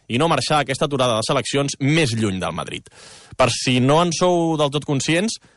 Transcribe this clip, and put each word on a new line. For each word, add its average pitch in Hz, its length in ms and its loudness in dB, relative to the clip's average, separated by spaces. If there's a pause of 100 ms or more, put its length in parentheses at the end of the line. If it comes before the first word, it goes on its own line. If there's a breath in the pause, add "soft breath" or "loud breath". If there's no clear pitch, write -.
i 113 100 -2
no 160 100 2
marxar 151 320 2
aquesta 135 240 -2
aturada 131 320 0
de 113 80 -2
seleccions 139 560 -2
més 147 320 2
lluny 104 300 -2
del 82 100 -4
Madrid. 80 380 -10 (460 loud breath)
Per 127 180 4
si 127 260 0
no 143 220 4
en 175 100 0
sou 170 460 2
del 143 160 0
tot 147 100 -4
conscients, 160 540 -2 (180 soft breath)